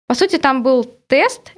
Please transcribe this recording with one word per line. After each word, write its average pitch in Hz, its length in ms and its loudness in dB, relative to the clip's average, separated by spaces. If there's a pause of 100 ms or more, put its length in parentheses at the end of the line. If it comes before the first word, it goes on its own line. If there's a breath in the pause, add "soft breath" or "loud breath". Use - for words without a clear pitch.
По 247 60 -2
сути, 359 240 0
там 262 260 0
был 254 200 2 (220)
тест, 349 520 -2